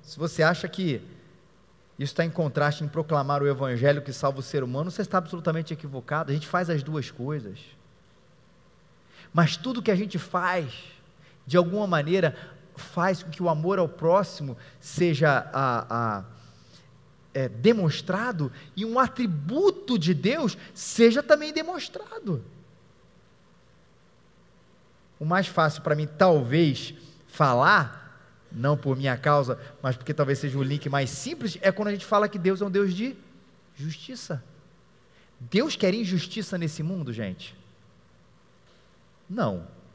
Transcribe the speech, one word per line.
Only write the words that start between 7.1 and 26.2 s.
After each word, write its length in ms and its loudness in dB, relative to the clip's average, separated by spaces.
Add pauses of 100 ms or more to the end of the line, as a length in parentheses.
coisas. 480 -8 (1700)
Mas 240 4
tudo 260 -4
que 80 2
a 60 4
gente 220 -2
faz, 540 -2 (760)
de 100 2
alguma 300 2
maneira, 500 2 (400)
faz 460 -2
com 80 -12
que 120 -8
o 60 2
amor 300 0
ao 100 2
próximo 680 0 (240)
seja 720 2
a, 340 0 (320)
a, 60 -8 (1080)
é, 160 -2
demonstrado 1040 0 (240)
e 80 -4
um 140 -2
atributo 1000 0
de 140 2
Deus 460 0 (160)
seja 480 4
também 300 4
demonstrado. 920 -6 (2750)
O 60 -8
mais 220 2
fácil 360 0
pra 120 2
mim, 120 -2
talvez, 840 4 (340)